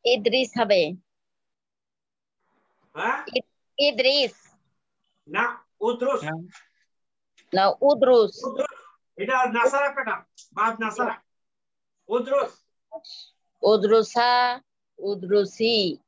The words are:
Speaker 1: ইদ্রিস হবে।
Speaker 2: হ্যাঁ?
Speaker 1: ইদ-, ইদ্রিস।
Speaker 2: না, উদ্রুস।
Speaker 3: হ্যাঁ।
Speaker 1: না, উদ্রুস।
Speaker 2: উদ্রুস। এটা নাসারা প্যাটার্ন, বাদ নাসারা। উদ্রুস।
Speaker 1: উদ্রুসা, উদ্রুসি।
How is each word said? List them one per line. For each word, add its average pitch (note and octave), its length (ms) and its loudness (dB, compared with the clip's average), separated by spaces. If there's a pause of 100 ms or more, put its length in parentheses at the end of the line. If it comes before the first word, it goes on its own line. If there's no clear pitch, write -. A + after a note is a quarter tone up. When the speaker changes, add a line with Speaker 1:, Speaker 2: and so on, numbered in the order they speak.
Speaker 1:
ইদ্রিস A#3 540 0
হবে। F#3+ 340 2 (2000)
Speaker 2:
হ্যাঁ? A3 280 -4 (120)
Speaker 1:
ইদ-, - 420 -6
ইদ্রিস। C4+ 560 2 (920)
Speaker 2:
না, G#3 380 -6 (160)
উদ্রুস। A#3+ 400 -2
Speaker 3:
হ্যাঁ। D#3+ 200 -8 (1120)
Speaker 1:
না, F#3+ 140 2
উদ্রুস। B3 760 4
Speaker 2:
উদ্রুস। - 360 -8 (360)
এটা B3+ 300 -2
নাসারা C4 440 0
প্যাটার্ন, C4 340 -8 (300)
বাদ A3 260 -2
নাসারা। A3 440 -6 (840)
উদ্রুস। B3 580 -4 (960)
Speaker 1:
উদ্রুসা, A#3+ 1000 2 (360)
উদ্রুসি। G3 1000 -2 (100)